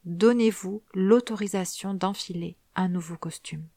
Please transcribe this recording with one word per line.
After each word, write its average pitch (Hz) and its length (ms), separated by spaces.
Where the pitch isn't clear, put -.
Donnez-vous 214 760
l'autorisation 196 960
d'enfiler 185 640
un 185 120
nouveau 170 280
costume. 160 480